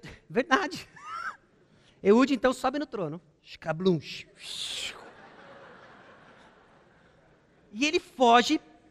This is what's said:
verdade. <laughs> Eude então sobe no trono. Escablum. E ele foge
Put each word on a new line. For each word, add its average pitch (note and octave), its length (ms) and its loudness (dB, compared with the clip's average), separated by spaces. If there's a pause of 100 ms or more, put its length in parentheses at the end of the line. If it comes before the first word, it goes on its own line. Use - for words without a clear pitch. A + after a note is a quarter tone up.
(280)
verdade. C4+ 640 -2
<laughs> - 1080 -16
Eude B3 320 4
então B3+ 180 0
sobe C4+ 280 -4
no D4+ 40 -6
trono. F3+ 360 -10 (220)
Escablum. E3 560 -2 (3750)
E A3+ 140 0
ele E4 140 2
foge A#3+ 600 4 (300)